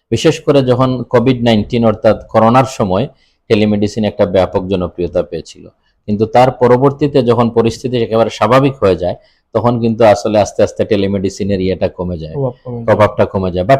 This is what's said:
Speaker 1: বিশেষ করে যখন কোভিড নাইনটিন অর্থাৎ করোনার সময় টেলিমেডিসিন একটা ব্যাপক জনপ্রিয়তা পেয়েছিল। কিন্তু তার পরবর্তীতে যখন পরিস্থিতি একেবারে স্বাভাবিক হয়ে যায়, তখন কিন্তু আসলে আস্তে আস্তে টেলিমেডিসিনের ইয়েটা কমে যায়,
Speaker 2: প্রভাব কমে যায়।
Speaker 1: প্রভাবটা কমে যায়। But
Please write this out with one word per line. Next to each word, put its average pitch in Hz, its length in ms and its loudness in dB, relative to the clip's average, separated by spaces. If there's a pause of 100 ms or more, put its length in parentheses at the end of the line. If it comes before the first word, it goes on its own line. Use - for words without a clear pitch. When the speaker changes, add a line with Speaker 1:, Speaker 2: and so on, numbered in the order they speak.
(100)
Speaker 1:
বিশেষ 147 300 0
করে 143 220 2
যখন 127 400 0
কোভিড 120 420 0
নাইনটিন 117 400 0
অর্থাৎ 107 440 0
করোনার 117 360 4
সময় 107 440 -4 (400)
টেলিমেডিসিন 104 560 0
একটা 101 220 -2
ব্যাপক 92 420 0
জনপ্রিয়তা 87 540 -4
পেয়েছিল। 82 460 -14 (380)
কিন্তু 107 200 -2
তার 123 240 4
পরবর্তীতে 135 720 2
যখন 117 280 0
পরিস্থিতি 113 460 -2
একেবারে 113 340 0
স্বাভাবিক 135 460 0
হয়ে 95 200 2
যায়, 87 200 -4 (360)
তখন 117 280 0
কিন্তু 113 240 0
আসলে 107 360 2
আস্তে 101 220 -2
আস্তে 101 220 -2
টেলিমেডিসিনের 98 760 -2
ইয়েটা 92 280 -2
কমে 90 300 -8
যায়, 80 140 -12
Speaker 2:
প্রভাব 135 200 -6 (120)
কমে 123 100 -10
যায়। 117 100 -10
Speaker 1:
প্রভাবটা 104 400 2
কমে 92 280 -2
যায়। 90 140 -2
But 135 140 4